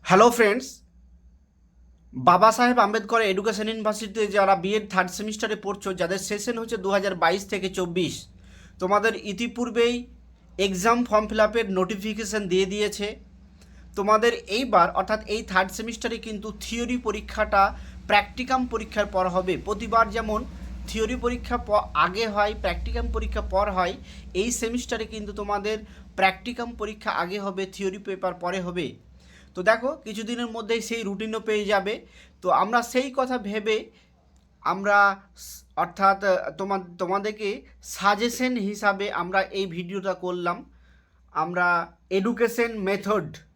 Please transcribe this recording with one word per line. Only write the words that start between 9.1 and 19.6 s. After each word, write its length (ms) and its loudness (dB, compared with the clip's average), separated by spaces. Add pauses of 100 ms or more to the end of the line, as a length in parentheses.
ইতিপূর্বেই 880 -2 (520)
এক্সাম 460 2
ফর্ম 220 2
ফিল 140 -2
আপের 320 2
নোটিফিকেশন 760 -2
দিয়ে 180 2
দিয়েছে। 540 -4 (760)
তোমাদের 360 4
এইবার 580 2
অর্থাৎ 360 -2
এই 160 -2
থার্ড 280 0
সেমিস্টারে 480 -6
কিন্তু 420 -8
থিওরি 360 -4
পরীক্ষাটা 840 0 (280)
প্র্যাকটিকাম 600 2
পরীক্ষার 400 -2
পর 220 0
হবে। 280 0
প্রতিবার 540 0